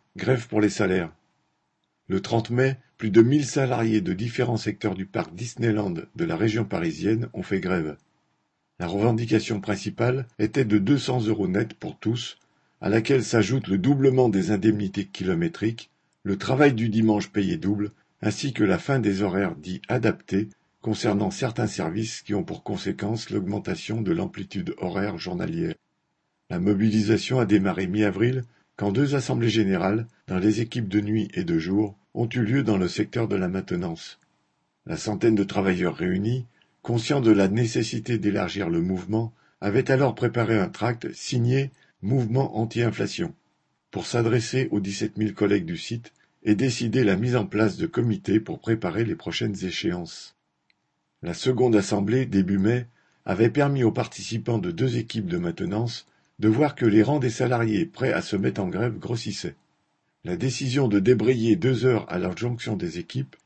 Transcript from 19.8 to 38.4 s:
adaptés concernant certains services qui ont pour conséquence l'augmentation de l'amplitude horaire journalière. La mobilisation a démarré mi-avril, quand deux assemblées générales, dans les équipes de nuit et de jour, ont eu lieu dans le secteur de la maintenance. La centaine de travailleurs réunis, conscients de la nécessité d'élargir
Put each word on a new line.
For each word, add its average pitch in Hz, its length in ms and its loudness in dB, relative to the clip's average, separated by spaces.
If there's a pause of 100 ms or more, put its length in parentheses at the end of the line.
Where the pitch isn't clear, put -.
adaptés 110 600 0 (320)
concernant 104 500 -2
certains 120 360 -4
services 98 540 -6
qui 101 120 -8
ont 92 100 -2
pour 87 200 -10
conséquence 101 680 -6
l'augmentation 101 720 -4
de 95 100 -2
l'amplitude 95 680 -4
horaire 95 400 -4
journalière. 87 580 -4 (720)
La 87 100 -4
mobilisation 107 800 2
a 120 60 2
démarré 95 420 2
mi-avril, 107 560 0 (320)
quand 101 160 -2
deux 139 240 0
assemblées 123 320 0
générales, 101 580 2 (220)
dans 92 100 -2
les 104 220 2
équipes 113 300 -4
de 104 100 2
nuit 104 340 -2
et 90 120 -4
de 82 120 0
jour, 98 380 0 (180)
ont 113 140 -2
eu 123 140 -2
lieu 120 200 2
dans 107 160 2
le 90 120 2
secteur 107 400 -4
de 101 80 0
la 92 100 0
maintenance. 87 720 -6 (640)
La 80 120 -8
centaine 110 380 2
de 98 100 2
travailleurs 92 500 0
réunis, 98 500 -2 (360)
conscients 120 400 0
de 113 100 6
la 98 160 6
nécessité 117 680 0
d'élargir 95 520 -2